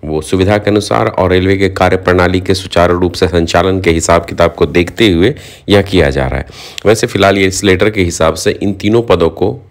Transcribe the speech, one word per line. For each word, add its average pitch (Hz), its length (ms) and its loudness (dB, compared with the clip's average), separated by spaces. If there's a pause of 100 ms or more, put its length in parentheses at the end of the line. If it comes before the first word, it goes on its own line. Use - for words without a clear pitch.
वो 78 160 -4
सुविधा 95 380 0
के 104 120 0
अनुसार 113 360 0
और 92 240 0
रेलवे 92 260 2
के 95 120 0
कार्यप्रणाली 92 720 2
के 92 140 -2
सुचारू 87 440 0
रूप 90 140 0
से 90 160 0
संचालन 87 520 0
के 90 100 0
हिसाब 85 340 0
किताब - 300 -2
को 85 120 0
देखते 87 440 0
हुए 90 240 2 (340)
यह 101 140 4
किया 90 280 0
जा 67 160 -2
रहा 67 120 -4
है। 67 80 -8 (400)
वैसे 113 200 2
फिलहाल 98 320 2
ये 95 80 2
इस 92 180 -4
लेटर 98 260 2
के 98 120 -2
हिसाब 82 320 0
से - 160 -2
इन 101 220 -4
तीनों 104 300 0
पदों 85 280 2
को 117 300 -4 (100)